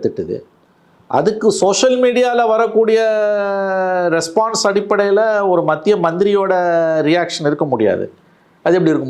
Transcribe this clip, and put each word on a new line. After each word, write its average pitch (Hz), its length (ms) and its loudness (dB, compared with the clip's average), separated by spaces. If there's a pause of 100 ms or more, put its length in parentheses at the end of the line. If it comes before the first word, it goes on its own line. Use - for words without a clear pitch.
திட்டுது? - 340 -6 (800)
அதுக்கு 214 340 0 (100)
சோஷியல் 254 420 2
மீடியால 240 480 2
வரக்கூடிய 220 520 2 (1120)
ரெஸ்பான்ஸ் 214 540 -2
அடிப்படையில 202 500 0 (320)
ஒரு 170 180 2
மத்திய 156 260 0 (100)
மந்திரியோட 190 460 0 (580)
ரியாக்ஷன் 170 400 -2
இருக்க 151 240 -2
முடியாது. 95 320 0 (580)
அது 170 140 2
எப்படி 160 160 2
இருக்க 135 160 -4